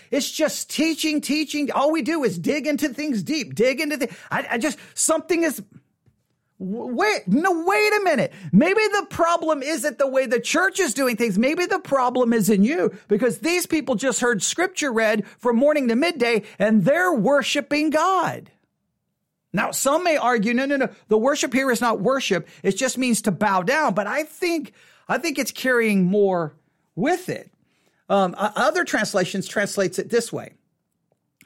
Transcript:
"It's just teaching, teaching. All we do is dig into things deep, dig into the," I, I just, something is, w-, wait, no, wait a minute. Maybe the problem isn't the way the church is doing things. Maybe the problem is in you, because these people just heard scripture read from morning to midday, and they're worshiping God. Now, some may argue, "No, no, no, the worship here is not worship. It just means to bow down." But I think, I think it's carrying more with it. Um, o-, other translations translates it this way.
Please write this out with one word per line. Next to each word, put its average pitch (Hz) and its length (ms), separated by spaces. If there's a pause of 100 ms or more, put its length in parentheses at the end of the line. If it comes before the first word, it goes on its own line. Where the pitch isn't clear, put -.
(100)
"It's 277 180
just - 400
teaching, 311 520
teaching. 294 500
All 285 200
we 320 120
do 302 200
is 190 140
dig 262 300
into 302 220
things 254 340
deep, 185 320
dig 254 240
into 302 180
the," 247 180 (140)
I, 269 220
I 240 80
just, 285 180 (160)
something 320 500
is, 285 200 (960)
w-, 233 340
wait, 370 340
no, 330 380
wait 415 280
a 415 100
minute. 269 300 (180)
Maybe 359 300 (180)
the - 100
problem 320 540
isn't 294 340
the 277 100
way 262 200
the 233 120
church 370 400
is 330 140
doing 254 220
things. 208 240
Maybe 320 260
the 381 140
problem 254 540
is 220 180
in 196 120
you, 330 320 (120)
because 233 320
these 339 260
people 269 300
just 254 240
heard 240 240
scripture 330 500
read 220 320 (140)
from 240 160
morning 285 320
to 226 80
midday, 240 480 (160)
and 214 260
they're 349 280
worshiping 285 760
God. 311 640 (1000)
Now, 220 180
some 311 340
may 320 100
argue, 240 380
"No, 262 120
no, 277 120
no, 262 120 (200)
the 214 80
worship 277 360
here 269 180
is 214 100
not 233 180
worship. 208 480 (160)
It 190 140
just 254 200
means 247 260
to 214 80
bow 185 320
down." 262 300
But 196 140
I 262 160
think, 330 480 (380)
I 214 80
think 277 200
it's 262 140
carrying 226 540
more 185 500 (400)
with 330 320
it. - 240 (560)
Um, 190 300
o-, 208 180
other 311 300
translations 196 640
translates 196 500
it - 100
this 233 220
way. 120 220 (920)